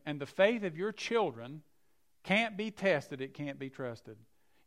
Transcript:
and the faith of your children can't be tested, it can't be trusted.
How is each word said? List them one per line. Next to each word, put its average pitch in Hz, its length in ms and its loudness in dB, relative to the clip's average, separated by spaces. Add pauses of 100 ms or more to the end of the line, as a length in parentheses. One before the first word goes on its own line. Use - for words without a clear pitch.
and 147 160 -4
the 135 60 -6
faith 208 360 6
of 160 140 -4
your 202 140 -2
children 151 720 -2 (600)
can't 214 320 2
be 214 140 -2
tested, 151 500 0
it 135 140 -6
can't 143 240 -6
be 135 140 -8
trusted. 117 460 -8 (500)